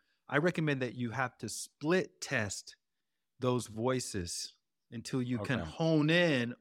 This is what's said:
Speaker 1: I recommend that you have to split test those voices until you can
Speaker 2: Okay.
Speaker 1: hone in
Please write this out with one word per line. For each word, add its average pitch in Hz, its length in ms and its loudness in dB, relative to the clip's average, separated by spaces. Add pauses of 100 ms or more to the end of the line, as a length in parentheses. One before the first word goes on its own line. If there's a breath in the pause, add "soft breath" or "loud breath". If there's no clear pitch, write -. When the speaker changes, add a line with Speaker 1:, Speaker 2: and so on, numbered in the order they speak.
(280)
Speaker 1:
I 135 100 2
recommend 156 440 2
that 123 120 -2
you 120 180 -4
have 123 280 -2
to 113 100 -6
split - 720 -2
test - 540 -4 (640)
those 123 280 2
voices 110 840 -4 (380)
until 123 300 -4
you 123 180 -2
can 113 220 -2
Speaker 2:
Okay. 78 100 -6
Speaker 1:
hone 160 400 4
in 147 500 4